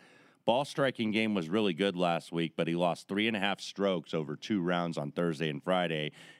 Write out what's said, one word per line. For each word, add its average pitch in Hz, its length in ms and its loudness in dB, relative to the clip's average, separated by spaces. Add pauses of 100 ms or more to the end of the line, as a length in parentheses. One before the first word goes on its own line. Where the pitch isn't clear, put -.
(460)
ball 131 200 2
striking 123 440 -2
game 107 240 2
was 87 160 0
really 101 240 2
good 92 220 0
last 85 360 0
week, 82 240 -2
but 82 120 0
he 82 80 0
lost 85 320 0
three 104 200 0
and 110 100 0
a - 20 -2
half 98 220 0
strokes 95 520 -2
over 76 220 -2
two 101 260 0
rounds 85 360 0
on 73 140 -4
Thursday 82 380 0
and 71 140 -6
Friday, 82 480 0 (280)